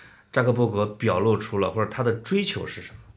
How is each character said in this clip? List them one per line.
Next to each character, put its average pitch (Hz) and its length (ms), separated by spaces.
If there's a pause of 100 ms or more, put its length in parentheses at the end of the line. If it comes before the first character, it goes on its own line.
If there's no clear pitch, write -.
(320)
扎 127 120
克 120 100
伯 113 160
格 101 160
表 104 340
露 110 160
出 - 220
了， 92 140
或 107 120
者 104 60
他 - 140
的 117 100
追 190 300
求 90 240
是 - 140
什 - 100
么。 - 80 (180)